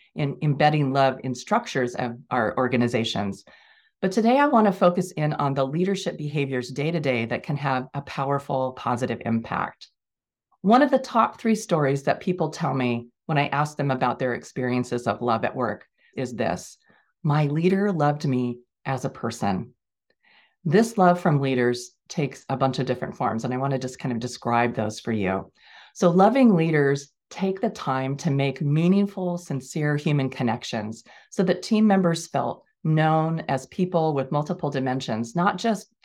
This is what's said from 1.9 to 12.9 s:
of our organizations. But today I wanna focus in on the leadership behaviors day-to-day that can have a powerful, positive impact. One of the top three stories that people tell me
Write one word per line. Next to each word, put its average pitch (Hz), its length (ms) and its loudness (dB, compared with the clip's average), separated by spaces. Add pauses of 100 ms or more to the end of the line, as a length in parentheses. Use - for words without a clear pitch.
of 120 240 -6 (140)
our 117 260 0
organizations. 117 880 0 (580)
But 190 100 0
today 233 260 4
I 285 100 4
wanna 214 240 4
focus 180 400 2
in 151 220 0
on 139 200 0
the 135 120 2
leadership 180 520 -2
behaviors 139 500 -2
day-to-day 139 580 -2
that 120 160 -4
can 147 140 -4
have 135 380 -2
a 143 80 -6
powerful, 139 720 -2
positive 123 520 -4
impact. - 640 -4 (720)
One 233 220 6
of 269 80 4
the 262 80 4
top - 420 0
three 226 140 2
stories 143 480 0
that - 180 0
people 180 300 -2
tell 151 240 -4
me 120 340 -2 (160)